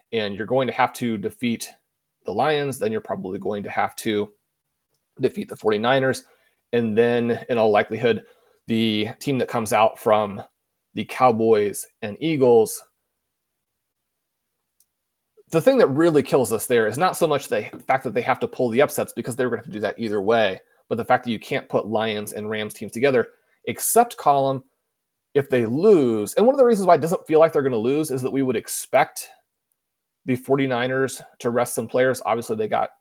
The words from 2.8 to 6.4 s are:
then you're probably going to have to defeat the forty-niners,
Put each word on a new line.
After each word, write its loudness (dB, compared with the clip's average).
then -2
you're -4
probably -8
going -6
to -12
have -4
to -4
defeat -4
the -14
forty-niners, 0